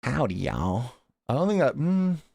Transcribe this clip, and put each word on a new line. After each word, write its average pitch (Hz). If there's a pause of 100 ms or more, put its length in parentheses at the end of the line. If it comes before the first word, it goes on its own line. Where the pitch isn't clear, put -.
Howdy, 131
y'all. 95 (360)
I 113
don't 156
think 202
that, 139
mm 185 (180)